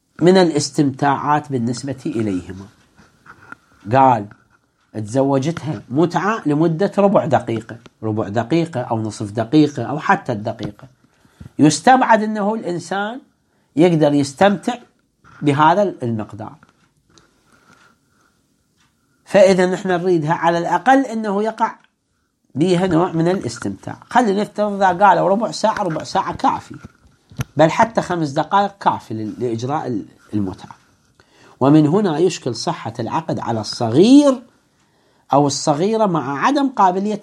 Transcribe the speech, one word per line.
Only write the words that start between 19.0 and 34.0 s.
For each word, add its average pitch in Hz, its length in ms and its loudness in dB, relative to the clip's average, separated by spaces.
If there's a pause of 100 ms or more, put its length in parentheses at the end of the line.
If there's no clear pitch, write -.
فإذا 185 420 4
نحن 185 220 -4
نريدها 175 440 0
على 170 260 0
الأقل 175 480 2
أنه 214 360 -4
يقع 220 340 -4 (800)
بيها 175 320 2
نوع 170 260 0
من 165 160 0
الاستمتاع. 113 680 -6 (140)
خلينا 208 320 0
نفترض 202 400 -4
إذا 185 240 4
قالوا 170 220 4
ربع 202 220 0
ساعة، 214 320 -2
ربع 170 220 -4
ساعة 185 300 -4
كافي، - 420 -4 (800)
بل 156 140 6
حتى 226 320 0
خمس 165 260 -4
دقائق 196 500 -2
كافي 113 360 -4
ل-، 110 240 -8
لإجراء 123 480 -6
ال-، 110 200 -6 (280)
المتعة. 95 420 -6 (840)
ومن 151 260 6
هنا 170 320 0
يشكل 165 360 -2
صحة 117 440 -8
العقد 117 400 -6
على 113 220 -4
الصغير 226 840 4 (880)